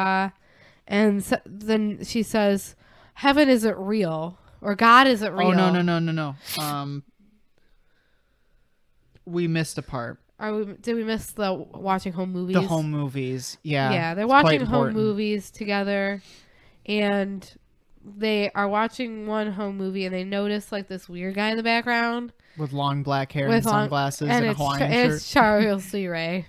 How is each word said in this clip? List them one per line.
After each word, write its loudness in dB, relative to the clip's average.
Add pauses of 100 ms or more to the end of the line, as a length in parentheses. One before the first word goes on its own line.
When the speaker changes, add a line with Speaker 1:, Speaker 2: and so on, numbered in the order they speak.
(300)
Speaker 1:
blah. -6 (560)
And 2
so, 0
then -2
she -2
says, 0 (400)
"Heaven 4
isn't 4
real," -2 (240)
or -2
"God 6
isn't 0
real." 2
Speaker 2:
Oh, 6
no, 4
no, 2
no, 2
no, 0
no. -4 (280)
Um, -6 (2250)
we -2
missed -2
a -4
part. -10 (200)
Speaker 1:
Are -4
we, -6
did -6
we -4
miss -4
the -6
w-, -4
watching -4
home -4
movies? -2
Speaker 2:
The 6
home 0
movies, -6
yeah. 0
Speaker 1:
Yeah, 0
they're -2
Speaker 2:
It's 2
quite 8
Speaker 1:
watching 6
home -2 (200)
Speaker 2:
important. -2
Speaker 1:
movies -2
together, -2 (640)
and -2 (540)
they -2
are -2
watching -2
one -2
home -6
movie, -4
and -4
they -4
notice, -2
like, -6
this -12
weird -8
guy 0
in -2
the -2
background 0 (240)
Speaker 2:
With -4
long 0
black -2
hair 0
Speaker 1:
with 6
Speaker 2:
and 2
Speaker 1:
long, 4 (100)
Speaker 2:
sunglasses -2
Speaker 1:
and 0
Speaker 2:
and 2
a 2
Speaker 1:
it's -4
Speaker 2:
Hawaiian 0
Speaker 1:
Cha-, 0
Speaker 2:
shirt. 4
Speaker 1:
it's -8
Charles 4
Lee -4
Ray. -4